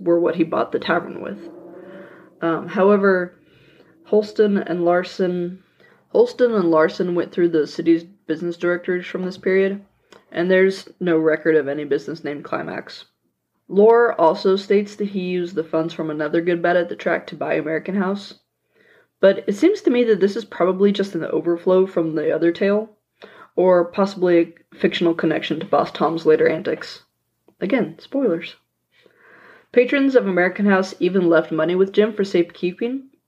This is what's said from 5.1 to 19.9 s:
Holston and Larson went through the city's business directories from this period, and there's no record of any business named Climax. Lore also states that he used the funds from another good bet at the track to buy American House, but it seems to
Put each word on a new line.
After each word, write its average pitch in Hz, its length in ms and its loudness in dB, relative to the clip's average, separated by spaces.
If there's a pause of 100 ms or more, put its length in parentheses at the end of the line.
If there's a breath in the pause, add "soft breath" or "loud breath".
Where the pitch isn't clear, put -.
Holston 240 440 2
and 180 160 2
Larson 165 460 2
went 170 160 -4
through 170 180 2
the 156 180 0
city's 165 360 0
business 170 540 -8
directories 180 480 -4
from 185 180 -8
this 180 140 -8
period, 196 440 0 (500 soft breath)
and 175 180 -2
there's 190 400 2 (100)
no 170 180 0
record 160 380 2
of 143 120 2
any 147 160 -6
business 143 400 -4
named 143 200 -10
Climax. - 600 -10 (600)
Lore 226 520 4
also 190 360 2
states 202 400 -2
that 202 140 -6
he 196 120 -6
used 180 340 -4
the 156 80 -4
funds 165 300 -4
from 160 160 -6
another 151 320 -2
good 175 200 0
bet 175 140 2
at 170 140 0
the - 60 -8
track - 320 -4
to - 80 -16
buy 151 180 -4
American 160 420 -4
House, 202 440 -6 (800 soft breath)
but - 280 4
it 196 80 -2
seems 392 260 2
to 302 100 2